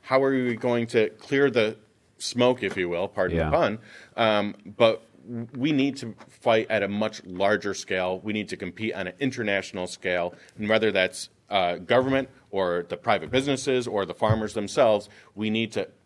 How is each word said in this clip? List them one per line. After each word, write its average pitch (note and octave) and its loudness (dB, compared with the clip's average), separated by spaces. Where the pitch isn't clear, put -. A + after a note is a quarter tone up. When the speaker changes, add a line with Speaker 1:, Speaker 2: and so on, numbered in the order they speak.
Speaker 1:
how C3+ 2
are C3+ 2
we B2 0
going A#2+ 0
to A2 4
clear C#3 0
the A2 2
smoke, B2 2
if F#2+ -2
you F2+ -2
will, E2+ -2
pardon F#2 -2
Speaker 2:
Yeah. D#2+ 2
Speaker 1:
the D#2 0
pun? A#2 0
Um, G#2 2
but A2+ 4
w-, A#2 -10
we C#3 -2
need C#3 0
to A2+ -12
fight A2+ 2
at G#2+ 0
a G2 0
much G#2+ -4
larger G2 0
scale. F#2 -4
We G#2 -6
need G#2 -4
to F#2 -10
compete G2+ -6
on F#2 -6
an F2+ -8
international G2+ -4
scale, F2 -4
and G#2 -6
whether A2 4
that's, F#2 0
uh, F2 2
government B2+ 2
or F2+ 0
the F2+ -6
private F#2 0
businesses C3 0
or G2+ -2
the F2 -8
farmers A2 0
themselves, G#2+ 2
we G#2+ -4
need A2 0
to G2 -4